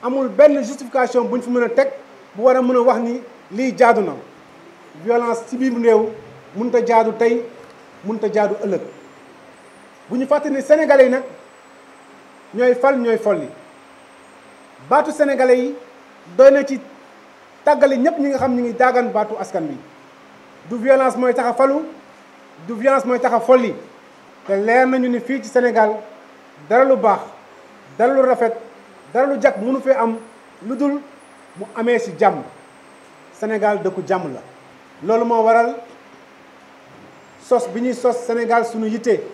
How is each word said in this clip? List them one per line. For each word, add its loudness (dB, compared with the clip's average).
Amul -2
benn 4
justification -4
buñ -6
fi -12
mën -2
a -4
teg 0
bu -8
war 4
a 0
mën 0
a 2
wax 2
ni -6
lii -4
jaadu 4
na. -4
Violence -2
ci -8
biir -2
réew 4
mënut -4
a 2
jaadu 2
tey, 0
mënut -6
a -2
jaadu 0
ëllëg. -2
Bu -6
ñu -2
fàtte 0
ni -4
Sénégalais 4
yi 2
nag -2
ñooy 4
fal, 2
ñooy 0
folli. -2
Baatu 2
Sénégalais 2
yi -4
doy 10
na 2
ci -6
tàggali 2
ñëpp 0
ñi -2
nga -2
xam 0
ñu -2
ngi -4
daagaan 2
baatu -2
askan -6
wi. -10
Du -8
violence 2
mooy 0
tax 2
a -2
falu, 2
du -10
violence 0
mooy -2
tax 0
a 2
folli. 2
Te -2
leer 2
nañu 0
ni -2
fii -6
ci -16
Sénégal 2
dara 4
lu 4
baax, 0
dara 2
lu 2
rafet, 2
dara 0
lu -4
jag 2
mënu -2
fee 0
am 0
lu -8
dul -2
mu -14
amee -2
ci -6
jàmm. 0
Sénégal -2
dëkku -6
jàmm -4
la. -14
Loolu 0
moo 0
waral 2
sos 0
bi -6
ñuy -2
sos 0
Sénégal 0
Sunu -6
Yitte. -2